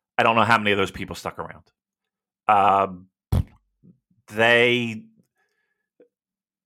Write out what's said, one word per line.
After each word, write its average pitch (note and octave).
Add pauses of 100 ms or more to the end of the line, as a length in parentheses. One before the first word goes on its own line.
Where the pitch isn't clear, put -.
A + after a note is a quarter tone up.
(160)
I A#2
don't A#2
know A2+
how A2+
many G#2
of G2+
those F#2+
people F2
stuck -
around. E2+ (840)
Um, G2 (1200)
they, A#2 (1600)